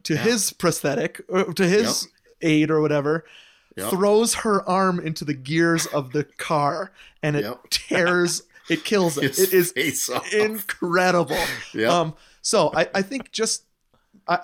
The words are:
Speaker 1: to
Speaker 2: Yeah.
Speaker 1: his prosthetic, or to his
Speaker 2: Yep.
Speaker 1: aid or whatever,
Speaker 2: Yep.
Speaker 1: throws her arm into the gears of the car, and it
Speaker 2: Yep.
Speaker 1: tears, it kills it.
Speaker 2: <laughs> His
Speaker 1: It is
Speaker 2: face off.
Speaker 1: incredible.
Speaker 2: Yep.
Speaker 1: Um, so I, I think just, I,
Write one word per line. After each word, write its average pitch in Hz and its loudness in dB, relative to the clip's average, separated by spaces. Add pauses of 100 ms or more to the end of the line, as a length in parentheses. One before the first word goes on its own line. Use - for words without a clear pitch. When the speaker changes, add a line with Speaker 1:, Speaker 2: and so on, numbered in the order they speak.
Speaker 1:
to 160 -2
Speaker 2:
Yeah. 135 -2
Speaker 1:
his 226 0
prosthetic, 156 -2
or 180 0
to 185 2
his 214 2
Speaker 2:
Yep. - -18 (300)
Speaker 1:
aid 156 4
or 156 4
whatever, 147 0 (500)
Speaker 2:
Yep. - -6
Speaker 1:
throws 208 4
her 202 0
arm 185 2
into 156 -6
the 147 -2
gears 165 0
of 131 -4
the 147 0
car, 160 -4 (300)
and 147 -2
it 143 0
Speaker 2:
Yep. 113 -10
Speaker 1:
tears, 175 0 (280)
it 165 -2
kills 175 0
it. - 0
Speaker 2:
<laughs> 135 0
His - 0
Speaker 1:
It 190 2
is 180 4
Speaker 2:
face 139 -2
off. 123 -6
Speaker 1:
incredible. 185 0 (360)
Speaker 2:
Yep. 110 0
Speaker 1:
Um, 165 0 (260)
so 175 2
I, 170 2
I 196 0
think 247 -10
just, 226 -4 (640)
I, 170 2